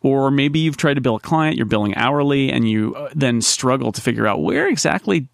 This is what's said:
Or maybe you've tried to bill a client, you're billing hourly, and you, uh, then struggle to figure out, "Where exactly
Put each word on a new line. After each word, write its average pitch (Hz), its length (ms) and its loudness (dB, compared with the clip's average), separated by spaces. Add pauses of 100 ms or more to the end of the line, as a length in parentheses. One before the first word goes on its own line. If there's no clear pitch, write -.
Or 135 300 2
maybe 143 280 2
you've 160 180 0
tried 147 160 2
to 139 80 -2
bill 120 160 0
a - 20 -6
client, 160 380 0
you're 117 80 0
billing 104 300 0
hourly, 139 540 0
and 120 200 0
you, 107 260 0
uh, 147 180 -10
then 123 280 0
struggle 127 500 0
to - 80 -8
figure 113 260 -2
out, 104 160 0
"Where 285 280 0
exactly 190 640 0